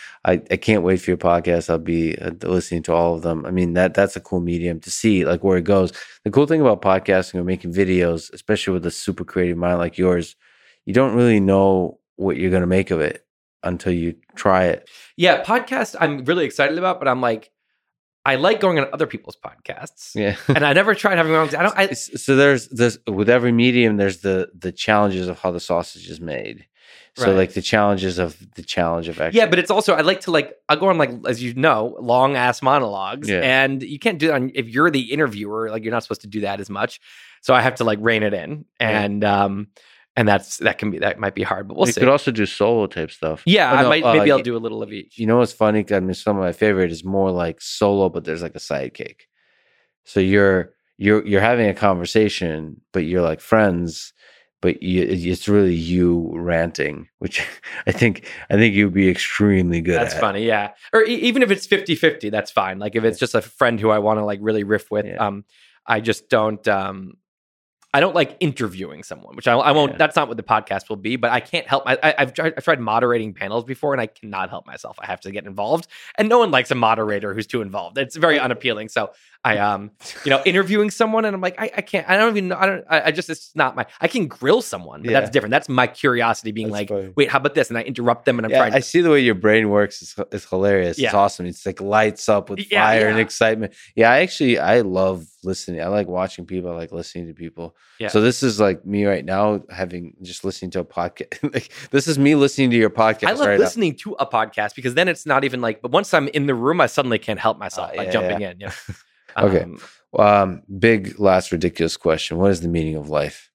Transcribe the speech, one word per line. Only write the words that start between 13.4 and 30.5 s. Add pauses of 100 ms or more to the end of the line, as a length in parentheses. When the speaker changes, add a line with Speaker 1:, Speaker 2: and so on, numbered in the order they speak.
Speaker 1:
until
you (200)
try
it. (300)
Speaker 2:
Yeah,
podcast
I'm
really
excited
about,
but
I'm
like, (760)
I
like
going
on
other
people's
podcasts.
Speaker 1:
Yeah.
<laughs>
Speaker 2:
And
I
never
tried
having
my
own,
I
don't,
I
Speaker 1:
S-,
so
there's,
there's,
with
every
medium,
there's
the,
the
challenges
of
how
the
sausage
is
made. (500)
So,
Speaker 2:
Right.
Speaker 1:
like,
the
challenges
of, (180)
the
challenge
of
Speaker 2:
Yeah,
Speaker 1:
actually
Speaker 2:
but
it's
also,
I
like
to,
like, (140)